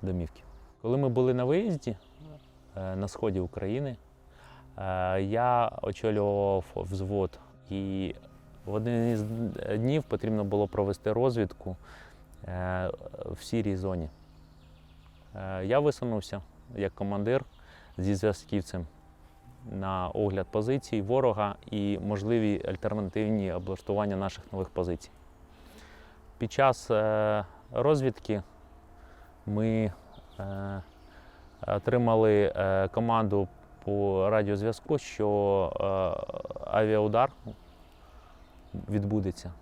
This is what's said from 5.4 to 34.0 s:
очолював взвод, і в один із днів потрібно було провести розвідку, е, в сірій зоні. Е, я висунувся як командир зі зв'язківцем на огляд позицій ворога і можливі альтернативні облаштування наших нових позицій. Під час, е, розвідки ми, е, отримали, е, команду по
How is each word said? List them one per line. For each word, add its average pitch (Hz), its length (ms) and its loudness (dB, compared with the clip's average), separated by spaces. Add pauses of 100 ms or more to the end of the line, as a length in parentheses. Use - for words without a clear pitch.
очолював 101 840 2 (100)
взвод, 95 640 -2 (300)
і 95 460 -4 (500)
в 98 80 -6
один 117 380 2
із 107 100 0 (580)
днів 139 240 2
потрібно 110 400 -2
було 104 240 2
провести 101 460 0
розвідку, 113 600 0 (720)
е, 92 420 -2 (360)
в - 180 -10
сірій 107 320 0
зоні. 92 340 -2 (1300)
Е, 95 300 -6
я 120 140 4
висунувся 117 640 -2 (340)
як 98 200 -2
командир 101 500 -2 (520)
зі 98 180 2
зв'язківцем 98 680 -2 (840)
на 95 380 -2
огляд 95 420 -2
позицій 110 500 0
ворога 107 540 2 (160)
і 101 280 0
можливі 104 680 0
альтернативні 104 840 -2
облаштування 98 640 -2
наших - 380 -6
нових 95 160 -4
позицій. 87 400 -4 (1300)
Під 120 140 -4
час, 135 400 4
е, 107 540 4 (280)
розвідки 123 720 2 (1000)
ми, 110 460 0 (480)
е, 98 420 -6 (840)
отримали, 110 880 6
е, 95 320 2
команду 101 600 2 (380)
по 101 440 2